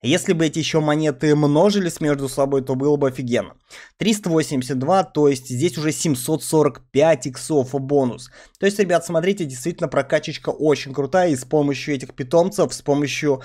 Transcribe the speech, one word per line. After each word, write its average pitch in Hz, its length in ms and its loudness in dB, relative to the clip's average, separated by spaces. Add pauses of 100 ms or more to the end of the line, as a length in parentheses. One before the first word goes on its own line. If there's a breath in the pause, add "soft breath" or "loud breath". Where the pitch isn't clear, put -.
Если 170 300 0
бы 165 120 2
эти 156 140 -2
ещё 156 220 0
монеты 151 540 2
множились 165 640 2
между 139 300 -2
собой, 139 320 0
то 131 140 -4
было 143 200 2
бы 143 120 0
офигенно. 120 460 -4 (440 loud breath)
Триста 208 320 0
восемьдесят 143 480 -2
два, 175 260 2
то 151 260 2
есть 131 180 -2
здесь 139 300 -2
уже 156 140 0
семьсот 147 520 -2
сорок 147 380 2 (100)
пять 156 340 4
иксов 131 480 -2 (100)
бонус. 135 460 0 (300 loud breath)
То 190 60 0
есть, 202 140 0
ребят, 175 260 0
смотрите, 175 400 -2
действительно 151 420 -6
прокачечка 147 640 -2
очень 139 440 0
крутая. 165 360 0
И 143 60 2
с 127 100 -6
помощью 143 500 0
этих 131 180 -10
питомцев, 170 600 0
с - 80 -10
помощью, 143 640 0